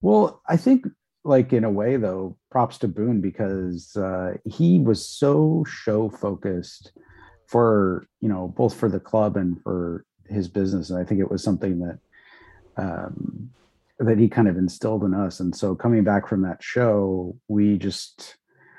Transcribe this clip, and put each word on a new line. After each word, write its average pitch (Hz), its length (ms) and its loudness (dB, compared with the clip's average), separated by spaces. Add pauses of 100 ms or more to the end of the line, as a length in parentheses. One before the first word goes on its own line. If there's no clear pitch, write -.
well, 208 480 2
I 170 80 2
think, 254 300 4 (380)
like, 131 280 4
in 113 120 4
a 110 60 0
way, 107 260 0
though, 95 400 -4 (140)
props 123 280 0
to 113 100 -2
Boone 107 320 0
because, 92 760 -6
uh, 92 380 -4 (100)
he 170 340 4
was 117 280 2
so 156 600 2
show 107 440 -2
focused - 800 -8 (540)
for, 104 600 2 (140)
you 113 80 -2
know, 92 280 -4
both 120 180 2
for 113 140 0
the 92 120 -2
club 107 360 0
and 90 260 -2
for 85 420 -6 (220)
his 98 220 -4
business. 95 420 -2
And 90 80 -4
I 90 60 -2
think 98 160 0
it 92 100 0
was 95 120 -4
something 92 380 -2
that, 85 180 -8 (800)
um, 92 760 -8 (480)
that 113 200 2
he 110 100 6
kind 107 200 4
of 90 100 0
instilled 92 460 -2
in 95 100 0
us. 95 260 -4
And 90 160 -4
so 95 180 -2
coming 113 300 2
back 101 240 2
from 95 140 0
that 90 200 -4
show, 98 720 0 (120)
we 104 300 2
just, - 580 -10 (420)